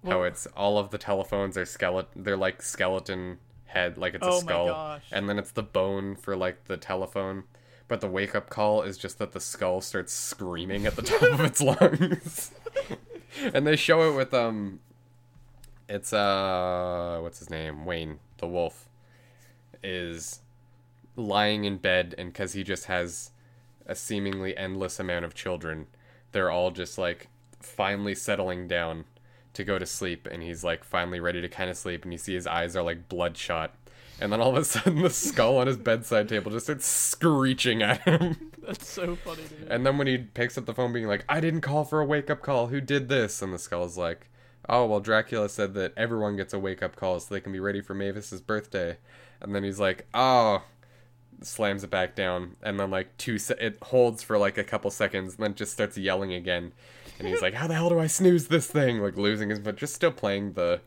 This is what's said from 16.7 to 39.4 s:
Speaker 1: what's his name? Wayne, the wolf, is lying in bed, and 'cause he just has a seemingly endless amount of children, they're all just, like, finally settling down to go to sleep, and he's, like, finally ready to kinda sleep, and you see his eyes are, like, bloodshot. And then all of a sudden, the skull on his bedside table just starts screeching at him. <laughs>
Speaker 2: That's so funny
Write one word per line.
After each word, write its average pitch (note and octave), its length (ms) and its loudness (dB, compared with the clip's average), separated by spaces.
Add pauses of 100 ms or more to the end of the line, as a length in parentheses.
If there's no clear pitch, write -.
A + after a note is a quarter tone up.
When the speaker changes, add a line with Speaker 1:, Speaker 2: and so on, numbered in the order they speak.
Speaker 1:
what's E2 200 -10
his - 100 -16
name? D#2 340 -8
Wayne, D#2+ 360 -6 (180)
the - 80 -6
wolf, F2 420 -4 (920)
is F2 580 -8 (760)
lying G#2 480 2
in G2 120 0
bed, F2+ 420 2
and F2 160 -8
'cause F#2+ 200 -4
he G2 100 -4
just F#2 220 -4
has F2 440 -4 (560)
a - 80 -6
seemingly F#2+ 640 -4
endless F#2+ 420 -4
amount F2 260 -2
of E2 100 -10
children, D#2+ 520 -6 (460)
they're F#2 180 2
all F2+ 200 2
just, F2 280 -8
like, F2 300 -2 (320)
finally G2+ 540 -2
settling F#2 520 -2
down E2 380 -2 (480)
to G#2 100 -8
go F#2+ 160 0
to F2+ 80 -4
sleep, F2 400 -6
and E2 160 -10
he's, E2+ 220 -10
like, E2 200 -2
finally F2+ 360 -2
ready F2 200 -2
to F2 80 -6
kinda F2+ 260 -4
sleep, F2 280 -6
and F2+ 100 -8
you E2 60 -8
see F#2+ 160 -6
his F2 120 -4
eyes E2+ 280 -2
are, F2+ 80 0
like, E2+ 260 -4
bloodshot. E2+ 640 -4 (460)
And G#2 120 -2
then A2 80 2
all B2 100 6
of B2+ 60 2
a D#3 80 2
sudden, D#3 380 2
the F3+ 80 6
skull C3 480 4
on B2+ 80 4
his C3 100 2
bedside A2+ 520 2
table G#2+ 220 0
just A#2 160 -4
starts D3 200 -2
screeching C3 960 4
at G#2+ 200 4
him. E3 540 2
<laughs> - 100 -18
Speaker 2:
That's - 220 -10
so F3 280 -4
funny E3 280 -12